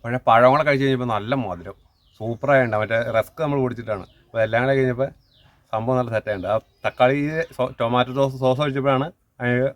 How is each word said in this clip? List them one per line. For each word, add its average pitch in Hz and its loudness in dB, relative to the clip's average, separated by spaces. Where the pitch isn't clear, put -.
പക്ഷേ 120 -4
പഴം 120 8
കൂടെ 147 2
കഴിച്ച് 139 2
കഴിഞ്ഞപ്പോൾ 127 0
നല്ല 107 -4
മധുരം, 90 -10
സൂപ്പറായിട്ടുണ്ട്. 117 0
മറ്റേ 113 0
റസ്ക് - -2
നമ്മൾ 143 -2
പൊടിച്ചിട്ടാണ്. 110 -6
അപ്പോൾ 113 -2
എല്ലാം 117 0
കൂടെ 135 0
കഴിഞ്ഞപ്പോൾ 127 0
സംഭവം 113 -2
നല്ല 117 -4
സെറ്റായിട്ടുണ്ട്. 98 -4
ആ - 0
തക്കാളി, 127 2
സോ-, 127 -4
ടൊമാറ്റോ 123 0
സോസ്, 131 -2
സോസ് 131 2
ഒഴിച്ചപ്പോഴാണ് 135 0
അതിന് 123 0